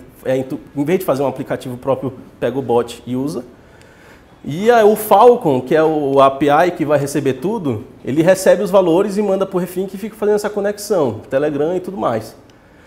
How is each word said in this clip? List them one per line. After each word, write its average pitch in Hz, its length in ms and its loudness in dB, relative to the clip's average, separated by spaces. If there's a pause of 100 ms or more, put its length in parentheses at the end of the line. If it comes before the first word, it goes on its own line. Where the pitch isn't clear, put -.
(260)
é, 131 120 0
em 135 40 -2
tu, 143 180 -8 (160)
em 143 80 -2
vez 170 140 0
de 185 80 -10
fazer 135 160 0
um 139 60 0
aplicativo 131 500 -8
próprio, 131 360 -4 (260)
pega 123 180 -4
o 139 60 -2
bot 117 420 -2
e 123 100 -6
usa. 160 300 -6 (960)
E 190 300 0
aí 226 140 6
o 214 100 4
Falcon, 208 640 4
que 143 160 -2
é 156 80 4
o 147 380 2
A 135 100 6
P 147 140 -2
I 156 260 4
que 165 140 -4
vai 147 120 2
receber 139 360 -2
tudo, 160 500 -4 (220)
ele 147 160 0
recebe 185 420 2
os 180 80 -4
valores 190 460 2
e 214 40 2
manda 196 240 0
pro 190 140 -4
Refin 180 260 -6
que 196 120 -12
fica 208 180 -12
fazendo 208 200 0
essa 208 140 -2
conexão, 196 680 -2 (100)
Telegram 147 460 -2
e 180 60 -4
tudo 190 160 -10
mais. 113 360 -4 (540)